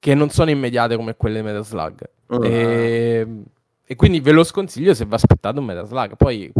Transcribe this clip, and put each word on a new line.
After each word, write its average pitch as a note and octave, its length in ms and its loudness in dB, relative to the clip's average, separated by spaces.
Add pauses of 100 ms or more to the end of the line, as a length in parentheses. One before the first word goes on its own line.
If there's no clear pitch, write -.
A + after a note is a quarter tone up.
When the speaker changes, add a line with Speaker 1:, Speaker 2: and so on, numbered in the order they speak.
Speaker 1:
che C#3+ 160 4
non D3+ 140 2
sono D#3+ 200 2
immediate A#2+ 460 0
come A2+ 180 -6
quelle A2 240 -4
di A2 60 -6
Metal G#2 200 -6
Slug. F2+ 380 -8 (320)
Speaker 2:
Mm. A#2+ 80 0
Speaker 1:
E, A#2 840 0 (600)
e C3 100 -10
quindi F3 240 6
ve C#3 120 4
lo D#3+ 120 8
sconsiglio F#3 500 -2
se A#2 100 -6
vi G#2 100 -6
aspettate A2+ 460 0
un C3+ 60 -6
Metal F2+ 200 -8
Slug. A2+ 300 -6
Poi A2+ 420 -2